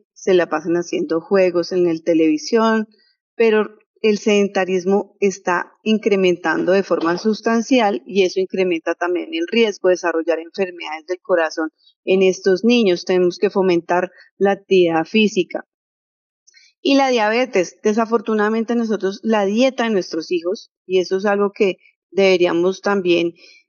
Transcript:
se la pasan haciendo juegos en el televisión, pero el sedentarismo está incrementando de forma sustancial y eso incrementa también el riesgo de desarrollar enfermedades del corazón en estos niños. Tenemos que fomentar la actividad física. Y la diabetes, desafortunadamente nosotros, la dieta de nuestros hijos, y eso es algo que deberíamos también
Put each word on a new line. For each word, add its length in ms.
se 220
la 160
pasan 240
haciendo 480
juegos 500
en 140
el 180
televisión, 840
pero 340
el 160
sedentarismo 1000
está 520
incrementando 880
de 100
forma 340
sustancial 880
y 200
eso 140
incrementa 580
también 360
el 180
riesgo 380
de 60
desarrollar 460
enfermedades 680
del 160
corazón 480
en 180
estos 420
niños. 420
Tenemos 320
que 100
fomentar 600
la 160
actividad 540
física. 580
Y 120
la 160
diabetes, 720
desafortunadamente 920
nosotros, 480
la 220
dieta 400
de 60
nuestros 400
hijos, 400
y 120
eso 200
es 80
algo 280
que 220
deberíamos 680
también 540